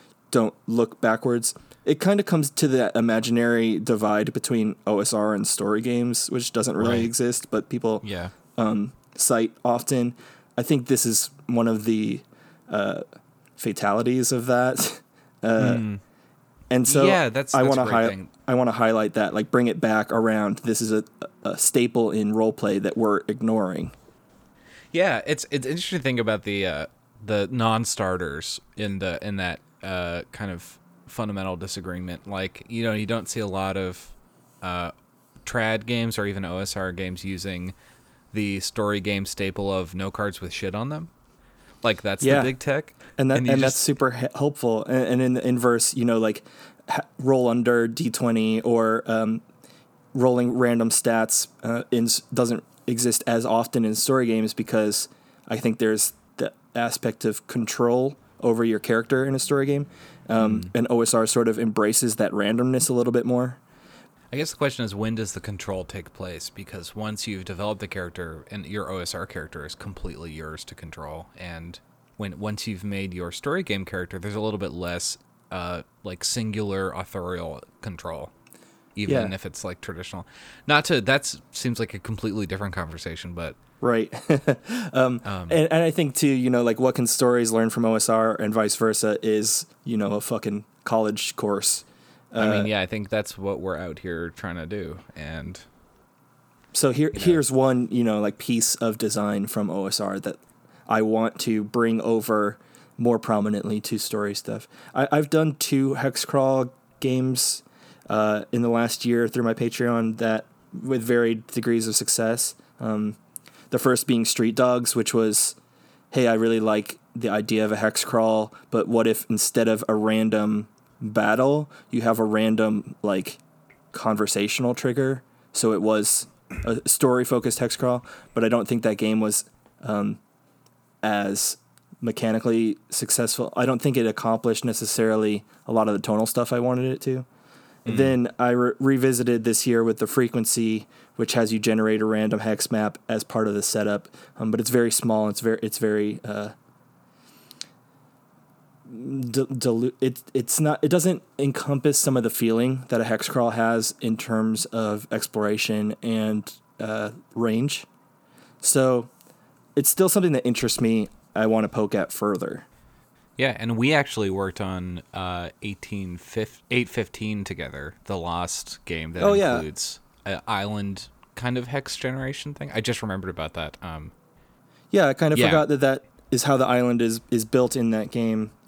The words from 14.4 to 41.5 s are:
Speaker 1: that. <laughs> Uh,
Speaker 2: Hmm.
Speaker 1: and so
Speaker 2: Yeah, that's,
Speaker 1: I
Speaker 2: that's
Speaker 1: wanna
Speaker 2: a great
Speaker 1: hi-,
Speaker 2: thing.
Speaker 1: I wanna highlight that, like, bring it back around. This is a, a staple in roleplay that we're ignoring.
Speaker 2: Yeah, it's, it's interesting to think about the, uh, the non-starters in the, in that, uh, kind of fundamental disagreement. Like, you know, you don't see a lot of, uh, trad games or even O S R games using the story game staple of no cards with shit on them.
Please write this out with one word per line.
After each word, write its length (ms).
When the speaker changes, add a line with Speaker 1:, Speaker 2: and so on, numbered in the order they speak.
Speaker 1:
that. 560
<laughs> 220
Uh, 320
Speaker 2:
Hmm. 200
Speaker 1:
and 180
so 200
Speaker 2:
Yeah, 200
that's, 260
Speaker 1:
I 100
Speaker 2:
that's 60
Speaker 1:
wanna 120
Speaker 2:
a 40
great 80
Speaker 1:
hi-, 140
Speaker 2:
thing. 220
Speaker 1:
I 60
wanna 180
highlight 440
that, 180
like, 180
bring 160
it 140
back 300
around. 480
This 220
is 100
a, 120
a 140
staple 540
in 220
roleplay 480
that 160
we're 300
ignoring. 640
Speaker 2:
Yeah, 340
it's, 260
it's 140
interesting 340
to 40
think 160
about 240
the, 240
uh, 180
the 260
non-starters 1080
in 220
the, 260
in 120
that, 220
uh, 500
kind 200
of 260
fundamental 480
disagreement. 760
Like, 400
you 140
know, 100
you 120
don't 240
see 100
a 80
lot 300
of, 340
uh, 300
trad 400
games 340
or 60
even 200
O 140
S 180
R 140
games 320
using 500
the 260
story 420
game 240
staple 480
of 220
no 160
cards 300
with 120
shit 220
on 140
them. 200